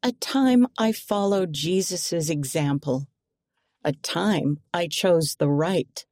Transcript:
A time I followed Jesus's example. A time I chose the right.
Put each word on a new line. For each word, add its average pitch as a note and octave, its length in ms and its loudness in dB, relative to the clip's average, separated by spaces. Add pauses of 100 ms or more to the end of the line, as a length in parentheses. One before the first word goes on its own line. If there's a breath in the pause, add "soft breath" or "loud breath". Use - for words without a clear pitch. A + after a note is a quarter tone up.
A B3 80 0
time B3+ 560 4 (100)
I A3 140 2
followed G3+ 600 0
Jesus's E3+ 800 -2
example. C#3+ 760 -2 (760)
A D3+ 100 -2
time E3 680 -2 (120)
I F3 140 -2
chose E3 480 0
the C#3+ 160 0
right. D#3 600 -2